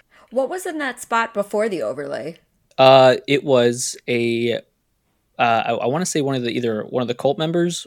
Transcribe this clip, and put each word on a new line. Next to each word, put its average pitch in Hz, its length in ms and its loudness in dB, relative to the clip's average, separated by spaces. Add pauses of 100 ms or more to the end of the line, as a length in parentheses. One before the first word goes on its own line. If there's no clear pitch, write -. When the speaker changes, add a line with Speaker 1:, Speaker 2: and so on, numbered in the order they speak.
(300)
Speaker 1:
What 254 180 -2
was 370 160 -8
in 320 140 -8
that 269 200 -8
spot 226 360 -4
before 208 340 -2
the 170 140 -6
overlay? 135 560 -8 (400)
Speaker 2:
Uh, 131 380 8 (120)
it 143 160 0
was 123 540 0 (100)
a, 117 460 -2
uh, - 60 -6 (760)
I, 113 340 0
I 113 160 -4
wanna 160 180 -2
say 151 160 -2
one 135 140 -2
of 123 60 -4
the, 120 100 -4
either 113 320 -4
one - 180 -4
of 113 60 -6
the 120 60 -4
cult 135 220 -2
members 170 500 -4